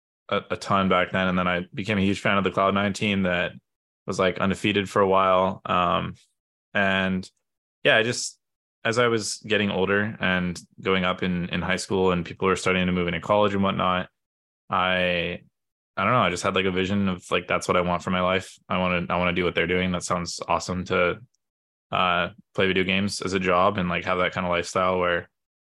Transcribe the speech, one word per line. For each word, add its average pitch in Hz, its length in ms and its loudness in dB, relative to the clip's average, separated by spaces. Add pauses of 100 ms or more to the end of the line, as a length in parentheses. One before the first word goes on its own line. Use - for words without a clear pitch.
(280)
a, 101 140 -2 (100)
a 92 60 -2
ton 95 320 2
back 90 240 2
then. 92 160 0
And 90 100 0
then 90 80 0
I 87 140 0 (120)
became 104 240 -4
a 95 60 2
huge 98 160 0
fan 101 180 2
of 98 60 2
the 92 80 0
Cloud 98 220 2
nine 101 180 0
team 98 320 -2
that 87 300 -2 (520)
was, 98 140 -4
like, 92 200 0
undefeated 98 500 0
for 107 120 0
a 98 60 4
while. 95 580 2
Um, 90 500 0 (580)
and 95 520 0 (600)
yeah, 135 100 6
I 110 80 4
just, - 340 -4 (460)
as 113 140 0
I 120 120 4
was 110 360 -2
getting 104 240 0
older 98 500 0
and 90 400 -2 (220)
going 95 240 0
up 90 160 -2
in, 90 280 -2
in 87 120 -4
high 92 140 -2
school 92 360 0
and 87 140 -2
people - 220 -4
were 92 80 2
starting 92 320 0
to 92 40 0
move 87 160 0
into 85 120 -4
college 104 340 2
and 98 80 0
whatnot, 92 480 0 (600)
I, 90 720 0 (540)
I 95 80 -2
don't 113 100 2
know, 123 80 4
I 90 100 2
just 87 100 -6
had, 98 140 -2
like, 95 100 2
a 95 60 2
vision 95 360 0
of, 90 220 -4
like, 87 180 -2
that's 90 200 -2
what 92 100 2
I 90 40 4
want 87 200 0
for - 80 -6
my 92 120 0
life. 92 360 -2 (100)
I 95 120 -2
wanna, 90 280 0
I 87 100 -2
wanna 90 160 2
do 90 100 0
what 85 100 0
they're 85 140 0
doing. 92 240 0
That 87 100 -2
sounds - 460 -4
awesome 90 380 -2
to, 90 340 0 (720)
uh, 90 380 0 (260)
play 98 100 2
video 92 180 2
games 95 380 -2
as 92 120 -4
a 98 60 0
job 92 380 2
and, 87 100 -2
like, 87 180 -4
have 92 120 0
that 90 140 0
kind 92 160 -4
of 87 40 -2
lifestyle 92 460 0
where 87 320 0 (400)